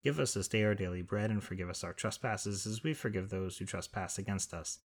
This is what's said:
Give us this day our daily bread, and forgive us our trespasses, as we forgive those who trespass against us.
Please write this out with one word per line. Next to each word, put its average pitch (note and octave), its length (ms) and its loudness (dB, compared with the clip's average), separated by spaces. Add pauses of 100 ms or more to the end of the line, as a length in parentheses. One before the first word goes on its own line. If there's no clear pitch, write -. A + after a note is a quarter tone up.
Give C#3+ 180 2
us C3 140 2
this G2 140 0
day A2 160 6
our G#2+ 100 8
daily F2+ 280 0
bread, G#2 300 2
and G#2 120 2
forgive F#2 260 -4
us - 140 -4
our F2 100 -4
trespasses, G2+ 720 -2
as A2 160 -2
we D#3 120 2
forgive G2 360 0
those F#2+ 280 -2
who - 80 -4
trespass F#2 520 -4
against G2 360 -2
us. - 320 -6